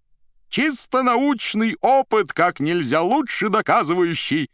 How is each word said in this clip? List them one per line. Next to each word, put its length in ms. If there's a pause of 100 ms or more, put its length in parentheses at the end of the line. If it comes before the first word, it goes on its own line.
(500)
Чисто 520
научный 760
опыт, 520
как 280
нельзя 420
лучше 460
доказывающий, 1040